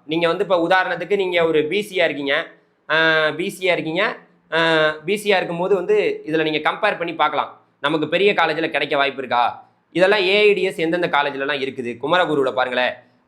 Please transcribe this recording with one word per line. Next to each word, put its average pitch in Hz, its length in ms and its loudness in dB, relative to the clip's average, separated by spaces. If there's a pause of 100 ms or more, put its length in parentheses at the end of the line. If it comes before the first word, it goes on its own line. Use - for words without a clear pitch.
நீங்க 165 220 0
வந்து 175 160 0
இப்போ 175 240 0
உதாரணத்துக்கு 175 480 0
நீங்க 180 320 2
ஒரு 151 200 2
பி 190 140 -2
சி 202 140 -8
யா 180 80 2
இருக்கீங்க, 143 440 -2 (400)
அஹ், 156 480 2
பி 180 140 -4
சி 180 180 -6
யா 175 40 4
இருக்கீங்க, 160 460 -2 (320)
அஹ், 156 560 0
பி 196 120 -2
சி 202 140 -2
யா 196 40 4
இருக்கும்போது 175 400 0
வந்து 180 500 0
இதுல 156 180 0
நீங்க 156 280 0
கம்பேர் 190 260 -2
பண்ணி 170 160 -6
பார்க்கலாம், 151 480 -2 (200)
நமக்கு 151 260 -2
பெரிய 185 260 2
காலேஜ்ல 160 360 0
கிடைக்க 143 280 -2
வாய்ப்பு 139 200 0
இருக்கா. 120 500 -2 (240)
இதெல்லாம் 190 280 2
ஏ 190 200 2
ஐ 208 140 6
டி 185 80 -4
எஸ் 180 160 -2
எந்தெந்த 170 300 0
காலேஜ்லலாம் 143 540 -2
இருக்குது. 120 400 -6
குமரகுருவுல 151 520 2
பாருங்களேன், 127 400 2 (340)